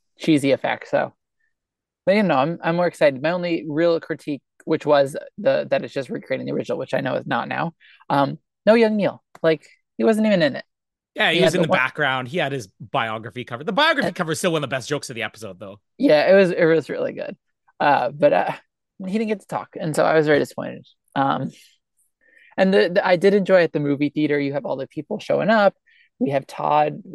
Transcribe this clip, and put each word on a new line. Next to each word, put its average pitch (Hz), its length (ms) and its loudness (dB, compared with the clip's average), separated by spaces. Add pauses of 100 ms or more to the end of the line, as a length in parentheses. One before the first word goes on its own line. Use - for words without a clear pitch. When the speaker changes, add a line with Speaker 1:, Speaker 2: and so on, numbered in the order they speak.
(180)
Speaker 1:
cheesy 139 320 2
effect, 127 400 -2
so. 139 240 -2 (920)
But, 190 100 4
you 214 80 4
know, 170 100 2
I'm, 156 280 0
I'm 165 140 0
more 175 120 0
excited. 139 340 0
My 156 80 0
only 175 380 -4
real 165 320 0
critique, 147 420 -10 (220)
which 156 200 -4
was 143 320 4 (220)
the, 147 320 0
that 143 140 0
it's 120 100 -14
just 135 160 -6
recreating 131 360 -8
the 139 60 -6
original, 131 240 -6
which 135 160 -8
I 135 80 -2
know 135 140 -4
is - 120 -6
not 131 200 -2
now, 143 260 -6 (360)
um, 139 300 0 (280)
no 214 80 6
young 220 220 4
Neil. 147 260 -2 (200)
Like, 160 240 0 (300)
he 226 80 -2
wasn't 220 220 2
even 196 160 2
in 135 140 0
it. - 80 -12 (500)
Speaker 2:
Yeah, 202 160 0
he 165 80 2
Speaker 1:
He 180 60 4
Speaker 2:
was 160 80 4
Speaker 1:
had 180 60 0
Speaker 2:
in 180 40 2
Speaker 1:
the 165 60 2
Speaker 2:
the - 20 -6
Speaker 1:
one 139 80 2
Speaker 2:
background. 131 500 -2
He 156 100 -6
had 139 140 -2
his 123 140 -8 (140)
biography 113 640 -6
cover. 123 200 -12
The 208 80 -6
biography 285 360 2
Speaker 1:
And 185 80 -8
Speaker 2:
cover 160 160 -2
is 143 60 -2
still 180 140 0
one 156 120 -2
of 127 40 -6
the 127 60 -4
best 127 140 -8
jokes 143 220 -6
of 127 40 -16
the 110 80 -8
episode, 104 380 -12
though. 101 200 -18 (180)
Speaker 1:
Yeah, 156 320 4
it 190 40 8
was, 196 160 6
it 180 140 0
was 160 260 2
really - 220 -4
good. - 240 -12 (420)
Uh, 135 320 2
but, 160 220 2
uh, 180 200 0 (540)
he 185 60 -6
didn't 220 160 -2
get 208 120 -4
to - 60 -20
talk, - 340 -10
and 156 160 -4
so 156 80 4
I 160 100 2
was 156 120 4
very 151 120 4
disappointed. - 480 -6 (280)
Um, 139 360 -2 (1080)
and 190 180 4
the, 202 200 4
the, 180 120 2
I 185 100 4
did 190 180 4
enjoy 185 280 4
at 160 100 0
the 156 80 -2
movie 143 300 0
theater. 147 280 0
You 139 140 -2
have 143 140 -6
all 143 100 -6
the 135 100 -8
people - 320 -10
showing 147 300 -2
up. 208 260 4 (440)
We 139 120 -2
have 135 160 -2
Todd, 147 560 0 (120)